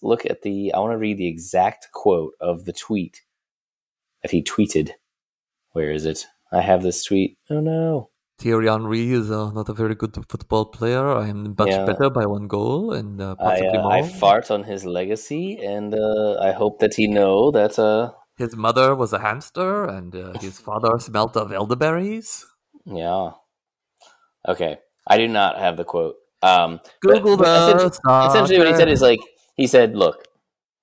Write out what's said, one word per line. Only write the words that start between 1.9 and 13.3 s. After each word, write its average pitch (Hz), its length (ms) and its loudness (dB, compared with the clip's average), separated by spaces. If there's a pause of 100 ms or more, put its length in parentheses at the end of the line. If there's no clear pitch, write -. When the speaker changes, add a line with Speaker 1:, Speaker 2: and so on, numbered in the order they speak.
Speaker 1:
quote 85 460 -2
of 87 260 -6
the 87 80 -10
tweet - 480 -8 (1000)
that - 100 -8
he 82 120 -2
tweeted. 80 480 -2 (800)
Where 76 200 -4
is 78 140 -6
it? 78 220 -6 (240)
I 90 100 0
have 92 220 2
this 90 200 -2
tweet. 98 340 0 (120)
Oh 151 100 -2
no. 160 500 -2 (300)
Speaker 2:
Thierry 113 280 0
Henry 113 440 -2
is, 113 200 -2
uh, 107 200 -4
not 107 180 -8
a 107 40 -8
very 110 220 -4
good 107 180 -8 (160)
football - 360 -2
player. 123 420 -2 (100)
I 104 120 -2
am 104 280 -10
much 107 120 2
Speaker 1:
Yeah. 95 160 2
Speaker 2:
better 101 260 0
by 117 160 -2
one 104 200 -6
goal 120 460 -4
and, 104 260 -10
uh, 95 200 -8